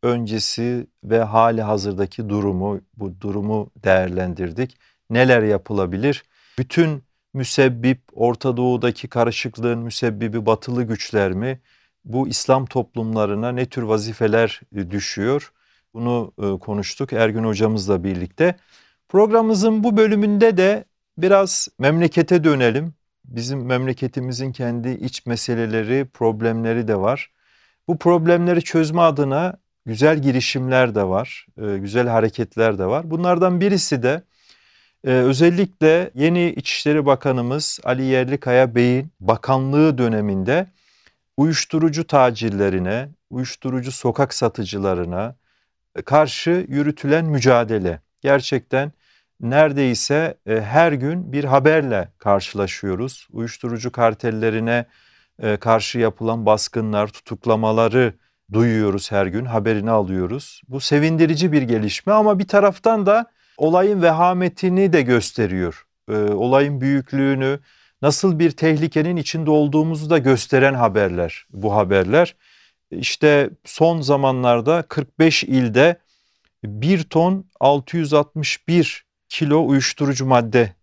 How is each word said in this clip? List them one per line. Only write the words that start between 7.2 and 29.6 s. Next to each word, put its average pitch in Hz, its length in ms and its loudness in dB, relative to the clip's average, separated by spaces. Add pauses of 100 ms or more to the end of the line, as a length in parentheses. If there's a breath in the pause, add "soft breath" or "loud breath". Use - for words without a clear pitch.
müsebbip, 127 680 0 (120)
Orta 120 440 -4
Doğu'daki 123 520 -4
karışıklığın 117 680 -4
müsebbibi 113 680 -6
batılı 120 360 -2
güçler 107 500 -2
mi? 123 280 -6 (440)
Bu 123 240 -4
İslam 131 380 0
toplumlarına 110 840 -4
ne 123 140 -4
tür 127 160 -8
vazifeler, 110 760 0 (160)
e, 95 140 -6
düşüyor? 104 600 -4 (420)
Bunu, 117 380 -4 (100)
e, 98 160 -4
konuştuk 104 540 -8
Ergün 113 320 -4
hocamızla 101 600 -4
birlikte. 98 520 -4 (520 soft breath)
Programımızın 220 760 0
bu 220 120 0
bölümünde 214 600 2
de 196 280 2 (340)
biraz 190 500 2 (100)
memlekete 165 680 2
dönelim. 143 500 2 (300)
Bizim 123 420 -8
memleketimizin 127 840 -4
kendi 120 360 -6
iç - 380 -8
meseleleri, 117 800 -2 (100)
problemleri 113 760 -2
de 110 80 0
var. 107 340 -2 (580)
Bu 165 100 -2
problemleri 175 640 2
çözme 160 380 0
adına 151 540 0 (320)